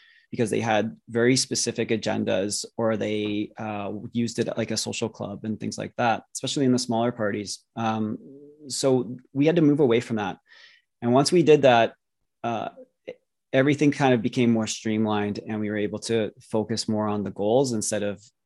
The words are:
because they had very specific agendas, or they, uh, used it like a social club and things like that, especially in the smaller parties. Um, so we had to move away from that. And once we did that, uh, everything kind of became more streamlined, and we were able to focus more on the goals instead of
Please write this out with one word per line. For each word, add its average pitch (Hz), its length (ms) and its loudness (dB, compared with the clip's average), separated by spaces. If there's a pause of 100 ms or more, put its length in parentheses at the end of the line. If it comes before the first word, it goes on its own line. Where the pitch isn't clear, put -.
(300)
because 120 220 -2
they 110 80 0
had 110 380 0 (100)
very 120 300 2
specific 117 520 -2
agendas, 104 760 -2 (120)
or 110 200 0
they, 104 600 -4
uh, 104 340 -8 (200)
used 117 260 -4
it 117 180 -2
like 113 140 -4
a 110 80 -4
social 110 320 -4
club 101 360 -12
and 107 140 -6
things 110 200 -8
like 101 160 -10
that, 117 280 0 (100)
especially 139 320 -2
in 127 80 6
the 123 40 4
smaller 120 340 -2
parties. 104 520 -4 (140)
Um, 110 420 -4 (480)
so 127 480 0 (180)
we 139 140 2
had 165 80 4
to 170 80 4
move 147 160 6
away 123 220 4
from 113 160 -4
that. 95 200 -4 (640)
And 120 120 2
once 139 180 4
we 180 100 4
did 147 220 6
that, 117 320 6 (480)
uh, 117 260 -4 (840)
everything 143 380 4
kind 135 220 4
of 117 80 2
became 120 300 2
more 110 160 0
streamlined, 107 800 -2
and 107 140 -6
we 104 80 -4
were 104 80 -4
able 104 220 -4
to 113 320 -2 (100)
focus 107 480 -4
more 107 180 0
on 104 160 -2
the 95 80 -6
goals 120 400 2
instead 107 320 -4
of 101 180 -6 (240)